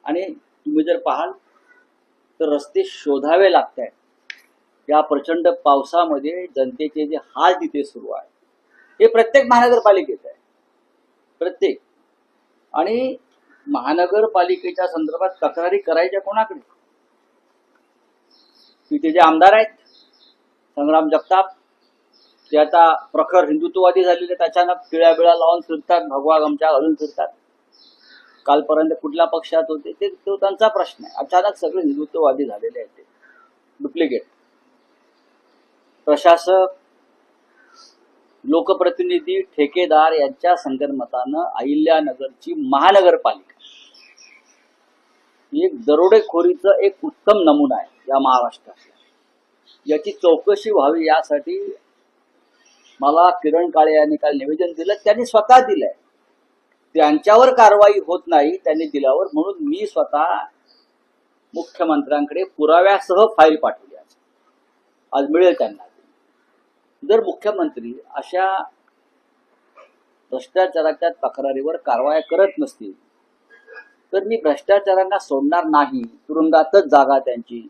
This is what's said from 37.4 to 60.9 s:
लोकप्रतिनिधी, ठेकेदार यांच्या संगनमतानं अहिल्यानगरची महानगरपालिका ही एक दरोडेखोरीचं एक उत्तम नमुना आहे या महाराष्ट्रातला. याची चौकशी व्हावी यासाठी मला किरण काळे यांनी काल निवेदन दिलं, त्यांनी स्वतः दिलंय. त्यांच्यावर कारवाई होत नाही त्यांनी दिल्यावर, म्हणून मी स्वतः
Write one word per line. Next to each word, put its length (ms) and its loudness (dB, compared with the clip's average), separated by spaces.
लोकप्रतिनिधी, 960 -2
ठेकेदार 680 0
यांच्या 440 0
संगनमतानं 840 -8
अहिल्यानगरची 1120 -4
महानगरपालिका 840 2
ही 120 -2
एक 200 -4
दरोडेखोरीचं 1000 2
एक 200 -2
उत्तम 400 0
नमुना 340 2
आहे 320 -14
या 100 0
महाराष्ट्रातला. 720 -4
याची 260 -4
चौकशी 600 0
व्हावी 360 0
यासाठी 500 -2
मला 300 4
किरण 300 0
काळे 260 2
यांनी 200 2
काल 220 -4
निवेदन 400 -4
दिलं, 160 -4
त्यांनी 220 0
स्वतः 400 6
दिलंय. 280 -4
त्यांच्यावर 580 4
कारवाई 540 6
होत 200 -6
नाही 300 2
त्यांनी 280 -4
दिल्यावर, 480 -2
म्हणून 340 -4
मी 200 -6
स्वतः 480 -2